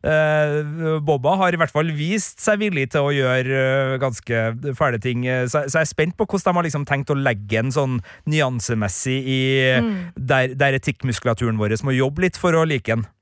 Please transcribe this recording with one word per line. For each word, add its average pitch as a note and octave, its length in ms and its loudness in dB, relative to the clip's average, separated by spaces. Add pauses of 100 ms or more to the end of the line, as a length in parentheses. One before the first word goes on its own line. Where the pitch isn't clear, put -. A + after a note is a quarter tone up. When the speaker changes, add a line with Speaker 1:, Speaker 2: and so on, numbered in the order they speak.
Speaker 1:
eh, D3+ 960 0
Boba D3 380 0
har F#3 160 2
i E3+ 60 -2
hvert E3 120 0
fall D#3+ 200 0
vist E3 520 -4
seg G#3 160 2
villig E3+ 320 0
til D3+ 160 2
å C#3+ 60 2
gjøre, C3 460 2 (340)
eh, C3 60 -2
ganske A#2+ 760 -2
fæle B2 260 0
ting, B2 260 -2
eh, B2+ 180 0
så, D3 220 0
så C#3+ 120 0
jeg D3+ 80 0
er - 60 -6
spent E3+ 240 -2
på A3 100 0
hvordan F#3+ 260 0
de F3 60 2
har E3+ 100 0
liksom C#3+ 160 -4
tenkt C#3 280 -2
å C#3 60 0
legge A2 400 0
en B2+ 120 0
sånn C3 280 0 (280)
nyansemessig B2+ 960 0
i, C3 180 0 (320)
Speaker 2:
Mm. F#3+ 420 0
Speaker 1:
der, C3 400 2
der C#3 240 2
etikkmuskulaturen A2+ 800 -2
vår G#2+ 260 0
må C3+ 120 -2
jobbe C3+ 260 0
litt F3+ 160 0
for F3 160 2
å D#3+ 140 4
like C3+ 240 -4
en. A2+ 140 0 (160)